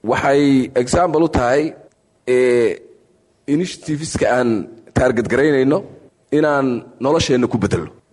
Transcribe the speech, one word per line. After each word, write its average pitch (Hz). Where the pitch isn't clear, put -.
Waxay 135
example 156
u 160
tahay, 147
ee, 123
initiatives-ka 151
aan 117
target 120
garaynayno 139
inaan 143
nolosheenna 135
ku -
bedelno. 87